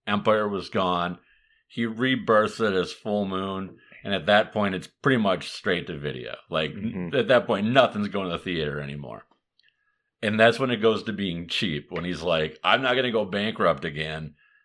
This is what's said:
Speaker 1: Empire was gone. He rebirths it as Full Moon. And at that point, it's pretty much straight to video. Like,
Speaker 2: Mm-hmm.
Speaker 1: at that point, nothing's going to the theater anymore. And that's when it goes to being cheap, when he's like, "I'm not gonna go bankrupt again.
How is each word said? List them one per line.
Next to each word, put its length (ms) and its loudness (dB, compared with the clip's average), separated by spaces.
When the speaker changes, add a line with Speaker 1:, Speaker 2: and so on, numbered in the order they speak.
Speaker 1:
Empire 400 2
was 220 -4
gone. 500 0
He 200 -4
rebirths 720 2
it 140 2
as 180 0
Full 320 -2
Moon. 540 -6
And 80 -4
at 140 -2
that 260 4
point, 220 0
it's 120 -6
pretty 300 0
much 340 0
straight 360 -2
to 120 -8
video. 360 -8
Like, 240 -2
Speaker 2:
Mm-hmm. 420 -6
Speaker 1:
at 120 0
that 180 4
point, 220 0
nothing's 400 4
going 200 -4
to 80 -4
the 80 -2
theater 380 -4
anymore. 420 -12
And 180 -2
that's 200 6
when 120 0
it 120 -2
goes 220 4
to 100 -6
being 340 -4
cheap, 420 -4
when 140 -6
he's 180 -6
like, 420 0
"I'm 180 4
not 140 0
gonna 160 0
go 120 0
bankrupt 600 0
again. 500 -6